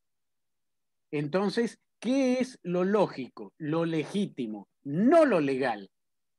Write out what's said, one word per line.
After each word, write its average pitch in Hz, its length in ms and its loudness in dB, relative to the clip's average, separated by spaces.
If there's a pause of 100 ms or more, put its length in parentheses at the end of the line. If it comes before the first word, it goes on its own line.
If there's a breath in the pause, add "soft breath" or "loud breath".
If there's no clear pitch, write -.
(1120)
Entonces, 185 680 -2 (220)
¿qué 254 380 2
es 254 240 -6
lo 180 200 0
lógico, 185 760 -2
lo 160 280 -2
legítimo? 143 840 -4 (160)
No 240 420 4
lo 208 140 2
legal. 127 500 -2 (500)